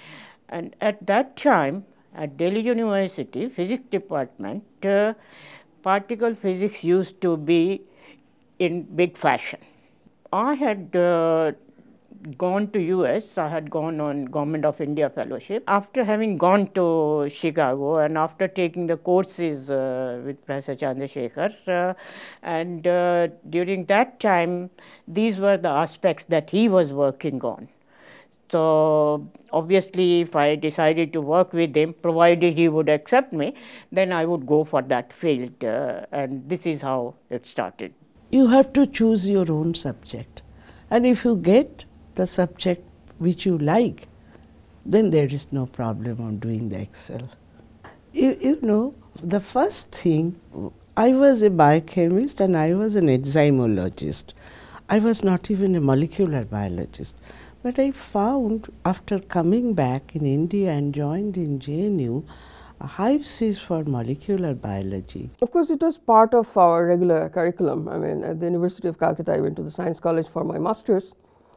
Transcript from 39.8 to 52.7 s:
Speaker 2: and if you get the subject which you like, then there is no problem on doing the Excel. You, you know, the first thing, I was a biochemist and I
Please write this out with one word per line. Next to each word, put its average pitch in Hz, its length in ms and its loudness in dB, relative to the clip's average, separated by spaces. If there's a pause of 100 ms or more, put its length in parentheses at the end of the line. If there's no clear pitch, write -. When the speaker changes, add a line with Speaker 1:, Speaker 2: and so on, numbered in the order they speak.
Speaker 2:
and 240 160 4
if 247 180 2
you 233 140 2
get 196 480 2 (300)
the 185 100 0
subject 180 560 -2 (360)
which 170 280 -2
you 180 120 2
like, 160 500 0 (800)
then 202 240 4
there 151 160 4
is 139 260 -6
no 135 140 -2
problem 113 560 -6
on 110 180 -6
doing 113 300 -4
the 95 120 -8
Excel. 120 480 -12 (840)
You, 262 260 2
you 302 220 0
know, 226 340 0 (260)
the 180 200 -2
first - 500 -2
thing, 165 480 0 (560)
I 233 160 4
was 262 320 6
a 208 60 8
biochemist 170 880 4
and 185 160 4
I 160 180 2